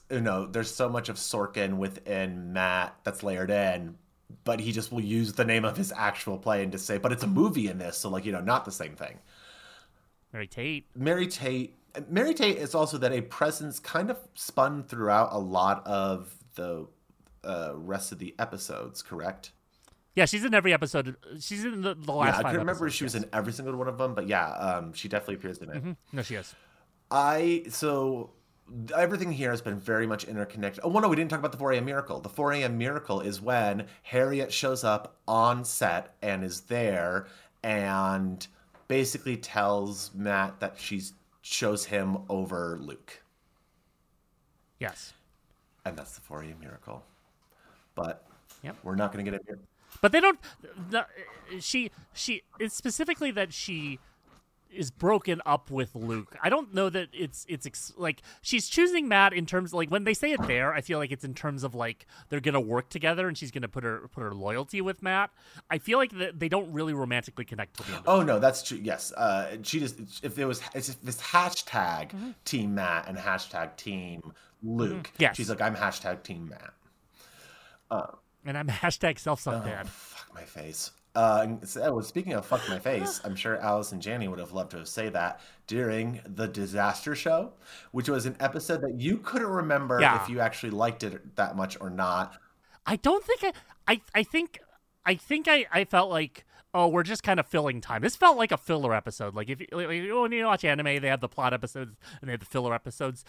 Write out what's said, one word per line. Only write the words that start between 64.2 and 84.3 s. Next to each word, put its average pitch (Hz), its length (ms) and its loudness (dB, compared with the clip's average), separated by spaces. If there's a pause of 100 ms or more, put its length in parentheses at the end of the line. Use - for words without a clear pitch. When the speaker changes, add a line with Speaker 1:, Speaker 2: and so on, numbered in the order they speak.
Speaker 2:
her 104 120 -6
loyalty 113 480 -4
with 185 200 -4
Matt. 196 280 0 (400)
I 165 80 0
feel 226 200 0
like 262 200 2
that 170 220 -4
they 165 100 0
don't 185 220 0
really 160 200 -2
romantically 123 540 -2
connect 110 300 -10
till - 100 -12
the 98 60 -6
end 87 80 -8
of - 80 2
Speaker 1:
Oh, 180 100 10
Speaker 2:
the 175 60 6
Speaker 1:
no, 143 100 6
Speaker 2:
show. 104 60 6
Speaker 1:
that's 127 240 6
true. - 180 -6
Yes. 104 300 -4
Uh, 98 500 2
she 151 180 -2
just, 131 180 -4 (240)
if 135 120 -6
there 139 140 0
was, 127 120 -2 (140)
if 131 260 -6
this 127 220 -8
hashtag 104 880 2
Speaker 2:
Mm-hmm. 208 200 -10 (140)
Speaker 1:
Team 104 300 0
Matt 87 340 -2
and 95 80 -8
hashtag 92 600 -4
Team 87 560 -10 (300)
Luke, 113 420 -2 (100)
Speaker 2:
Mm-hmm. - 80 0
Yes. 120 140 4
Speaker 1:
she's 110 120 -4
like, 110 140 -2
"I'm 110 140 0
hashtag 95 460 -4
Team 85 280 -12
Matt." - 220 -18 (1200)
Uh, 113 160 -2 (380)
Speaker 2:
And 143 140 -4
I'm 147 100 -4
<laughs> - 0 -
hashtag 165 500 0
self 151 220 -2
suck 113 240 -2
dad. 104 220 -6
Speaker 1:
oh, - 20 -10
fuck - 460 -18
my 85 80 -16
face. 78 480 -10 (240)
Uh, 113 300 6
and 113 240 -6
so, - 140 -8
oh, 127 200 2
speaking 175 320 -4
of 104 100 -2
fuck 127 240 0
my 92 100 -4
face, 104 460 -2
I'm 98 100 -6
sure 110 240 -2
Alice 104 340 0
and 90 100 -8
Janney 107 260 -4
would 92 100 -6